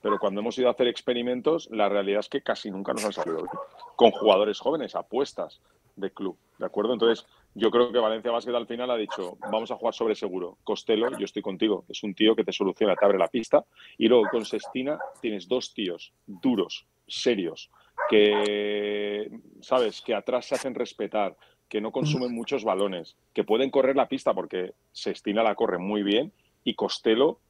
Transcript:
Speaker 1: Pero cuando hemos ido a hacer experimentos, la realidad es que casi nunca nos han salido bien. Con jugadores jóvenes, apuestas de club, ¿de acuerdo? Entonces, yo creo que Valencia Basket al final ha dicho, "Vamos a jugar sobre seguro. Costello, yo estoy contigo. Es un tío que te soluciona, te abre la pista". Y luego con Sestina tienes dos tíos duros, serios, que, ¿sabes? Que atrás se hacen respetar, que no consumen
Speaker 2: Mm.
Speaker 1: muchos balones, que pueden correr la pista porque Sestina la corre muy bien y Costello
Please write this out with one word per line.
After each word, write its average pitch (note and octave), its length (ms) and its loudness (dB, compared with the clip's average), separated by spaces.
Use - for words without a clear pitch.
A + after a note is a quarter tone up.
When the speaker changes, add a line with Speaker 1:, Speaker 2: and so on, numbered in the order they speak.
Speaker 1:
Pero G#2 160 0
cuando G2+ 240 -2
hemos A2+ 160 -4
ido B2 120 2
a - 20 2
hacer B2 160 0
experimentos, B2 840 -2
la G#2+ 180 2
realidad G2+ 320 2
es - 80 -10
que - 120 -4
casi - 300 -4
nunca F#2+ 220 -6
nos G#2+ 120 -4
han G2+ 80 -2
salido E2+ 240 -4
bien. - 120 -6
Con A2+ 160 8
jugadores G#2 480 4
jóvenes, C3+ 360 -4
apuestas F#2+ 640 -6
de G2 140 -6
club, F#2+ 260 -10
¿de - 80 -8
acuerdo? G#2 280 -2
Entonces, A2+ 340 0
yo G#2+ 160 2
creo A#2+ 220 4
que B2 80 2
Valencia A2 320 0
Basket A#2+ 240 -2
al A#2 100 -2
final A#2+ 260 -6
ha A#2+ 40 0
dicho, G2+ 420 -6
"Vamos A2 200 -2
a A#2 40 -4
jugar A2+ 180 -2
sobre A2 220 0
seguro. F#2 480 -6
Costello, A2+ 540 0
yo G2 80 -2
estoy G2+ 160 -8
contigo. G2+ 480 0
Es - 140 -12
un G2+ 120 -6
tío A2 200 4
que G2+ 100 0
te G2 80 4
soluciona, G2 420 2
te - 80 2
abre G2 140 6
la E2+ 100 4
pista". C3 380 2
Y - 100 4
luego A2+ 240 6
con A2+ 140 -2
Sestina C3 520 -6
tienes G#2 300 -6
dos B2 240 -2
tíos F2+ 400 -6
duros, G2+ 600 -2
serios, F#2+ 640 -2
que, G#2 1200 2
¿sabes? B2 400 0
Que A2+ 140 -2
atrás A#2+ 300 -4
se C3+ 100 -4
hacen B2+ 200 -6
respetar, G#2 600 -4
que G#2+ 140 -4
no A2 100 -6
consumen C#3+ 400 -2
Speaker 2:
Mm. A#2 40 -6
Speaker 1:
muchos A#2 280 -4
balones, F#2+ 520 -2
que G#2 100 0
pueden B2 260 2
correr C3+ 260 4
la C3+ 120 2
pista C3 260 -2
porque F#2+ 400 -4
Sestina G#2 520 -2
la G#2+ 120 2
corre G2 220 0
muy G2+ 260 -2
bien A2 280 2
y A#2+ 120 -2
Costello A#2 640 2